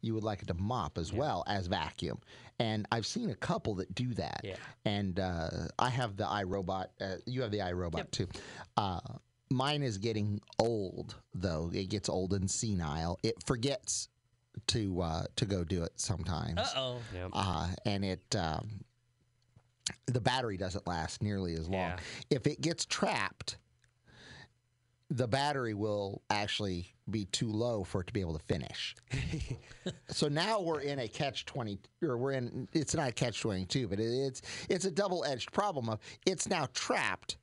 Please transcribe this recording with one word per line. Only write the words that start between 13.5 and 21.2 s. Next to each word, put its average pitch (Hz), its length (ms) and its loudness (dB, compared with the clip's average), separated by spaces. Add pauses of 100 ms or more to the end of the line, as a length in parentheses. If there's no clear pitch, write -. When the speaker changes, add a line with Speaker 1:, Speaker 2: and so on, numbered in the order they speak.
Speaker 1:
to, 98 340 2
uh, 82 220 0 (140)
to - 80 2
go 98 180 2
do 85 200 0
it - 160 -4
sometimes. 85 600 0
Speaker 3:
Uh-oh. 131 400 -2 (140)
Speaker 2:
Yep. 92 180 -4
Speaker 1:
Uh, 87 360 2 (180)
and 101 180 2
it, 95 320 -2
um, 92 480 -2 (1200)
the 127 120 2
battery 123 380 2
doesn't 92 300 -2
last 82 360 -2